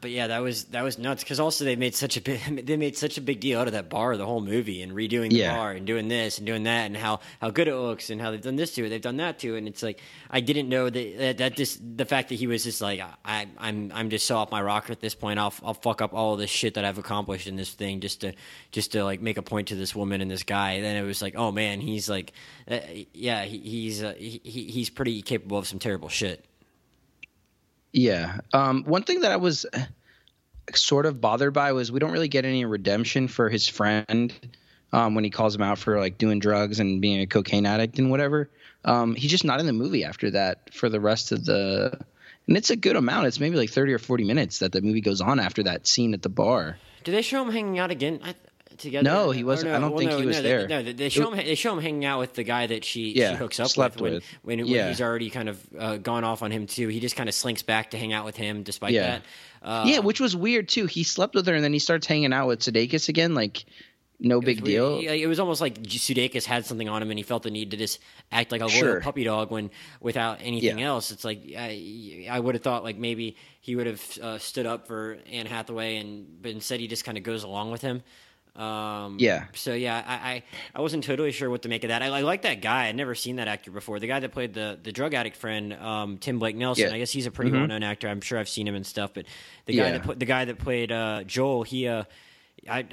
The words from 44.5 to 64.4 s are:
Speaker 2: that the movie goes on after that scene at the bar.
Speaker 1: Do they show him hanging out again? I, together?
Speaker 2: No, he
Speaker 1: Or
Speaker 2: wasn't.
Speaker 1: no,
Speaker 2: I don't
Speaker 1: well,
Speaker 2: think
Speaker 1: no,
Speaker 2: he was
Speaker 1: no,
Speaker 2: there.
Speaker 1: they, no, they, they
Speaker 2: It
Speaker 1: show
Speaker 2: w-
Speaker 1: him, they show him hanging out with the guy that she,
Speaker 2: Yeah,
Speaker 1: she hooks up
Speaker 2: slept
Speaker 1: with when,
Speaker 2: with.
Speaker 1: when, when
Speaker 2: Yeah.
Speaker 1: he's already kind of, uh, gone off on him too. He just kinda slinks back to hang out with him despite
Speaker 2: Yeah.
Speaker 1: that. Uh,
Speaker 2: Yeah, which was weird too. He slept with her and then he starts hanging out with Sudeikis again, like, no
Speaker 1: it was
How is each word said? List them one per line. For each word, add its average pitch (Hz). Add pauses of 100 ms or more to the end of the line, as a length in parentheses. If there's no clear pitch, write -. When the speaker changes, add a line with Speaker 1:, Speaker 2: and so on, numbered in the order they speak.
Speaker 2:
that 95
the 95
movie 107
goes 98
on 127
after 98
that 87
scene 117
at 95
the -
bar. 95 (260)
Speaker 1:
Do 170
they 208
show 262
him 233
hanging 208
out 180
again? 151
I, 180 (420)
together? 139
Speaker 2:
No, 165
he 127
Speaker 1:
Or 123
Speaker 2:
wasn't. 139
Speaker 1:
no, 156
Speaker 2:
I -
don't 147
Speaker 1:
well, 156
Speaker 2:
think 165
Speaker 1:
no, 147
Speaker 2:
he 135
was 123
Speaker 1:
no, -
Speaker 2:
there. 120
Speaker 1:
they, 95
no, 139
they, 117
they 127
Speaker 2:
It 131
Speaker 1:
show 143
Speaker 2:
w- 220
Speaker 1:
him, 139
they 156
show 226
him 175
hanging 151
out 139
with 127
the 120
guy 120
that 110
she, 113
Speaker 2:
Yeah, 110
Speaker 1:
she 87
hooks -
up 120
Speaker 2:
slept 127
Speaker 1:
with -
when, 98
Speaker 2:
with. 90 (200)
Speaker 1:
when, 117
when 120
Speaker 2:
Yeah. 120
Speaker 1:
he's -
already 117
kind 113
of, 98 (200)
uh, 110
gone 117
off -
on 107
him 107
too. 117
He 110
just 120
kinda 117
slinks 113
back 110
to 117
hang 110
out 107
with 107
him 104
despite 101
Speaker 2:
Yeah. 110
Speaker 1:
that. 92 (420)
Uh, 113
Speaker 2:
Yeah, 277
which 208
was 240
weird 208
too. 214
He 165
slept 185
with 185
her 175
and 151
then 147
he 147
starts 160
hanging 147
out 135
with 120
Sudeikis 120
again, 165
like, 110 (560)
no 120
Speaker 1:
it -
was 123